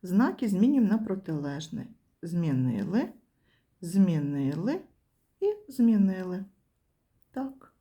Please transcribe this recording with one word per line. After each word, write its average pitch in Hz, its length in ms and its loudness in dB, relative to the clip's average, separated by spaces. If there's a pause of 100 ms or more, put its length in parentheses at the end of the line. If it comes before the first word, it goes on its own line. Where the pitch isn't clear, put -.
знаки 226 440 2
змінюємо 220 400 4
на 208 100 2
протилежний. 147 880 -6 (340)
Змінили, 160 880 0 (720)
змінили 165 960 0 (600)
і 415 320 -4
змінили. 196 760 2 (880)
Так. 269 500 -12